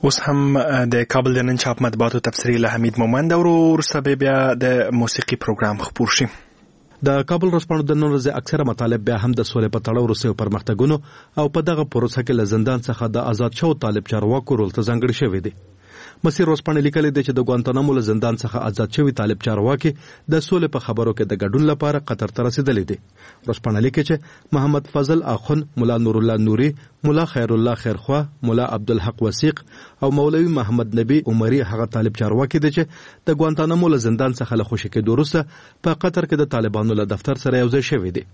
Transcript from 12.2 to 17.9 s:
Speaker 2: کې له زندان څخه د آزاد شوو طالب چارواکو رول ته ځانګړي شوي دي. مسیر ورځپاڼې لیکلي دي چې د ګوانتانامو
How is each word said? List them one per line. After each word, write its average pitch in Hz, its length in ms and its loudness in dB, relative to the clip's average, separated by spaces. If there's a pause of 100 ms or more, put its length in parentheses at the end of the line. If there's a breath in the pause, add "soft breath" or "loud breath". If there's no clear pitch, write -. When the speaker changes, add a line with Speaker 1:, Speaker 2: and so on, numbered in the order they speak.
Speaker 2:
کې 123 200 0
له 101 100 0
زندان 120 340 0
څخه 117 300 -4
د 123 160 0
آزاد 117 300 -2
شوو 160 240 0
طالب 104 280 -2
چارواکو 110 480 0
رول 98 80 0
ته 110 200 -2
ځانګړي 120 320 0
شوي 95 260 -2
دي. - 60 -10 (720 loud breath)
مسیر 165 260 2
ورځپاڼې 151 360 0
لیکلي 151 300 2
دي 139 60 0
چې 131 160 -2
د 127 100 0
ګوانتانامو 127 480 0